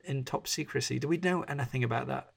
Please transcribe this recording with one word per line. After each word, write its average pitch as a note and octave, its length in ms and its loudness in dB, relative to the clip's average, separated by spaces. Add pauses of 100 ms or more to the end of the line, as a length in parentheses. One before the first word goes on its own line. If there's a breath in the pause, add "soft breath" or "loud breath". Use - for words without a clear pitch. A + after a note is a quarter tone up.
in C3+ 200 -2
top - 220 -4
secrecy. B2+ 520 0
Do C#3 100 0
we E3+ 100 4
know F3+ 240 2
anything C3 420 0
about A#2 240 0
that, C3 280 -4